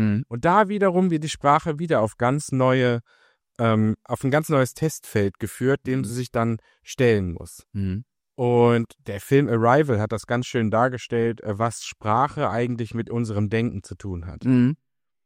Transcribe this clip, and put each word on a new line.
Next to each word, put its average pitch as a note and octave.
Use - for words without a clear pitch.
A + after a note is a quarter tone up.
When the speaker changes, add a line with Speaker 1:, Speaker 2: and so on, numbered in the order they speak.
Speaker 1:
Mhm. B2+
Speaker 2:
Und A#2
da F#3+
wiederum F#3+
wird D#3
die D#3
Sprache D3
wieder D#3+
auf G#2+
ganz C3
neue, B2+
ähm, A2
auf -
ein C3+
ganz D3+
neues C3+
Testfeld -
geführt, C3
dem C3
Speaker 1:
Mhm. C3+
Speaker 2:
sie G2+
sich B2
dann A2+
stellen G#2
muss. -
Speaker 1:
Mhm. G2
Speaker 2:
Und A#2+
der G2+
Film C#3
Arrival A#2+
hat G#2+
das A2
ganz B2
schön A2+
dargestellt, A#2
äh, G2+
was A2+
Sprache B2+
eigentlich A#2
mit A#2
unserem A2
Denken A2+
zu -
tun F2+
hat. -
Speaker 1:
Mhm. B2+